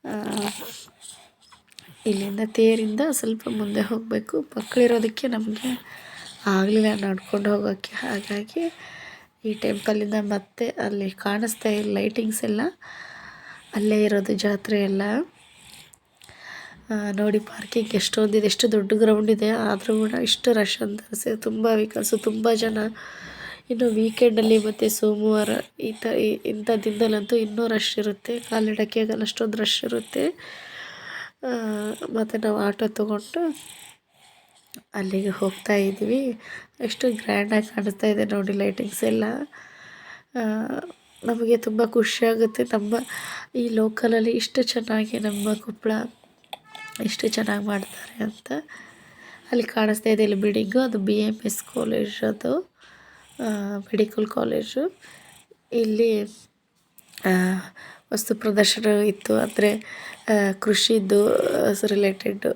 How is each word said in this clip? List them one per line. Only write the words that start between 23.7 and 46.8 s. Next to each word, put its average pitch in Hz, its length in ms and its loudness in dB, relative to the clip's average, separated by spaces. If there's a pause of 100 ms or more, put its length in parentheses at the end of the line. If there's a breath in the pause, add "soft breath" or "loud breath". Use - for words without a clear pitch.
ವೀಕೆಂಡಲ್ಲಿ 220 680 6
ಮತ್ತೆ 214 320 2
ಸೋಮವಾರ 214 600 2 (300)
ಈ 220 120 -4
ತ-, 226 280 -2
ಈ, 214 140 2
ಇಂಥ 214 360 -4 (140)
ದಿನದಲ್ಲಂತೂ 214 520 0
ಇನ್ನೂ 226 320 0
ರಶ್ 220 320 0
ಇರುತ್ತೆ, 208 400 -4
ಕಾಲಿಡಕ್ಕೆ 220 640 0
ಆಗಲ್ಲ 214 200 0
ಅಷ್ಟೊಂದು 214 360 -2
ರಶ್ - 260 0
ಇರುತ್ತೆ. 233 460 -2 (1120 loud breath)
ಆ, 262 60 -6 (640)
ಮತ್ತೆ 220 240 -2
ನಾವು 214 200 0
ಆಟೋ 202 300 0
ತಗೊಂಡು 214 680 -2 (1400 loud breath)
ಅಲ್ಲಿಗೆ 196 360 0
ಹೋಗ್ತಾ 196 440 -2
ಇದ್ವಿ. 214 640 0 (400 loud breath)
ಎಷ್ಟು 240 320 0
ಗ್ರ್ಯಾಂಡಾಗಿ 214 560 0
ಕಾಣಿಸ್ತಾ 202 400 -2
ಇದೆ 214 180 2
ನೋಡಿ 202 280 -2
ಲೈಟಿಂಗ್ಸ್ 196 500 -2
ಎಲ್ಲ. 220 200 2 (1120 loud breath)
ಆ, 247 40 -2 (840)
ನಮಗೆ 233 340 2
ತುಂಬ 226 280 2
ಖುಷಿಯಾಗುತ್ತೆ 226 800 2
ನಮ್ಮ 214 320 0 (600 loud breath)
ಈ 240 140 0
ಲೋಕಲಲ್ಲಿ 220 600 2
ಇಷ್ಟು 240 320 0
ಚೆನ್ನಾಗಿ 220 560 -2
ನಮ್ಮ 208 340 0
ಕೊಪ್ಪಳ 220 380 -4 (1120)